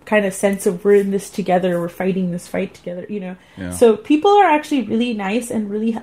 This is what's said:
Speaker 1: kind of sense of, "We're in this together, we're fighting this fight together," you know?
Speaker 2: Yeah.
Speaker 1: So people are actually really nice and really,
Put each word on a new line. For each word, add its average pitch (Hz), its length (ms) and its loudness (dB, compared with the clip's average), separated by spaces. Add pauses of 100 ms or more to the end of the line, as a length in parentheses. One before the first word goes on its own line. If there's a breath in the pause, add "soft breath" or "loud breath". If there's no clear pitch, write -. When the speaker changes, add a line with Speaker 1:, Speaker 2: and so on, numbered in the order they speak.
Speaker 1:
kind 208 220 0
of 190 80 -4
sense 196 320 -2
of, 180 180 -2
"We're 202 120 6
in 196 160 2
this 196 180 -6
together, 180 500 0
we're 170 80 -4
fighting 185 420 -4
this 170 160 -8
fight 185 280 -6
together," 180 340 -12
you 208 120 -8
know? 185 160 -12 (200 soft breath)
Speaker 2:
Yeah. 90 140 -8
Speaker 1:
So 214 260 4
people 302 360 2
are 392 180 6
actually 302 320 0
really 226 320 -2
nice 208 360 -4
and 208 200 -4
really, 220 320 -2